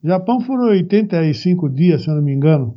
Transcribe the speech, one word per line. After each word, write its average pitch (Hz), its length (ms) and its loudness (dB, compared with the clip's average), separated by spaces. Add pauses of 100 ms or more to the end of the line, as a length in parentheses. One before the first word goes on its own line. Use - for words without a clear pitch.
Japão 185 380 0
foram 247 300 -2
oitenta 185 540 0
e 156 80 0
cinco 175 360 -2
dias, 143 340 2
se 165 80 -4
eu 151 60 0
não 147 60 0
me 143 120 -2
engano. 139 420 2